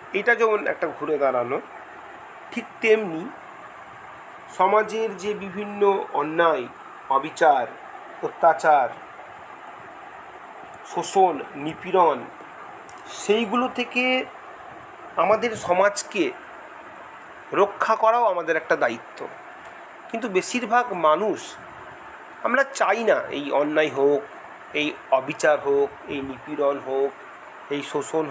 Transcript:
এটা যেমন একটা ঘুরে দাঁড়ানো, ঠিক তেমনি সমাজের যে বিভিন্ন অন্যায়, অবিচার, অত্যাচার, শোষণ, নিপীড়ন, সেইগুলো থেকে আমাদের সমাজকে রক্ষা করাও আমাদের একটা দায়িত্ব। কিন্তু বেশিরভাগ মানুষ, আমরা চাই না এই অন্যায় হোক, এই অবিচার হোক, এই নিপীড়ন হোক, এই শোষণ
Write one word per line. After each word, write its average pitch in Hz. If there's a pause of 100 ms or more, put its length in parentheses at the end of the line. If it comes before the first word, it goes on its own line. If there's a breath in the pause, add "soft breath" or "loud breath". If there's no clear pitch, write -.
(200)
এটা 240
যেমন 214 (140)
একটা 170 (100)
ঘুরে 147
দাঁড়ানো, 127 (920)
ঠিক 233 (160)
তেমনি 214 (1400)
সমাজের 214
যে 202
বিভিন্ন 202 (320)
অন্যায়, 156 (440)
অবিচার, 139 (640)
অত্যাচার, 156 (2000)
শোষণ, 175 (200)
নিপীড়ন, 160 (1040)
সেইগুলো 226
থেকে 247 (1200)
আমাদের 214
সমাজকে 196 (1300)
রক্ষা -
করাও 226
আমাদের 165
একটা -
দায়িত্ব। 120 (880)
কিন্তু 226 (100)
বেশিরভাগ 240
মানুষ, 160 (1040)
আমরা 247 (160)
চাই 208
না 180 (200)
এই 143
অন্যায় 151
হোক, 143 (520)
এই 147 (240)
অবিচার 143
হোক, 139 (180)
এই 143
নিপীড়ন 139 (100)
হোক, 135 (580)
এই 143 (100)
শোষণ 156